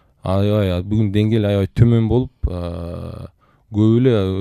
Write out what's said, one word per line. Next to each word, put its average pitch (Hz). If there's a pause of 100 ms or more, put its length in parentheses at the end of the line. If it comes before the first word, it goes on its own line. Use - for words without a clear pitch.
(220)
аябай, 98
а, 90
бүгүн 104
деңгээл 107
аябай 101
төмөн 117
болуп, 127 (160)
а, 85 (440)
көп 110
эле 127 (280)